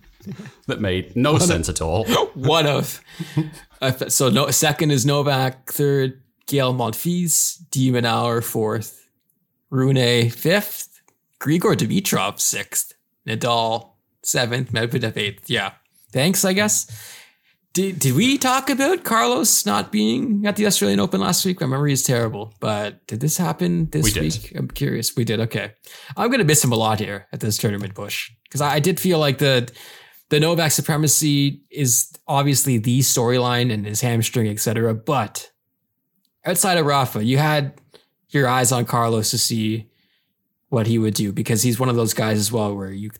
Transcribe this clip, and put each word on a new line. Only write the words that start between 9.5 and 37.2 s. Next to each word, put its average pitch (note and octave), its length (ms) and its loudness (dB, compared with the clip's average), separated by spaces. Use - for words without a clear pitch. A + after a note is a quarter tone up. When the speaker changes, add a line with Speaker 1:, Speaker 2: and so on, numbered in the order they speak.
Speaker 2:
Rune B2+ 580 4
fifth, - 720 -2
Grigor E3+ 360 2
Dimitrov A2+ 640 -2
sixth, - 540 -4
Nadal A2+ 680 -2
seventh, B2 500 -2
Medvedev A#2 460 -2
eighth. G2+ 320 -6
Yeah. G#2 220 -2
Thanks, F3 340 0
I F#3+ 80 2
guess. G#3 320 0
Did, F#3+ 260 -2
did C3+ 160 2
we B3+ 220 4
talk C4 320 0
about C#4+ 340 0
Carlos A#3+ 640 2
not G#3 260 0
being G#3+ 540 0
at G3+ 120 0
the G#3 100 2
Australian G3+ 320 2
Open F#3+ 220 0
last F#3 240 0
week? F#3 160 -2
My D3+ 60 -2
memory C#3 260 2
is B2+ 100 0
terrible, A2 560 -2
but G#2 480 -4
did A2+ 140 -6
this D#3 160 -2
happen E3+ 520 0
this D#3 140 0
Speaker 1:
We A2+ 80 2
did. - 100 -2
Speaker 2:
week? - 340 -6
I'm C3 120 -6
curious. A#2+ 480 -4
We A#2+ 80 0
did. A2 160 -2
Okay. A2 320 -4
I'm A3 140 0
gonna A#3+ 140 2
miss D3+ 200 4
him B2 100 2
a - 20 2
lot A2 240 2
here G2+ 340 -8
at A2+ 60 -8
this A2 180 -2
tournament G2+ 380 -4
push, - 340 -8
'cause C3 100 -4
I, C#3+ 140 0
I D#3 40 2
did F3 200 0
feel F3 200 2
like C#3+ 180 2
the, B2+ 340 2
the D3+ 140 2
Novak E3 300 2
supremacy C#3+ 1000 2
is - 420 0
obviously C#3 500 2
the A#2+ 220 2
storyline B2 760 2
and G#2 120 -4
his G#2 160 -6
hamstring, A#2 480 0
et G#2 100 -4
cetera. A2+ 340 0
But A2+ 560 -4
outside F3+ 320 2
of D#3 80 2
Rafa, C3 380 0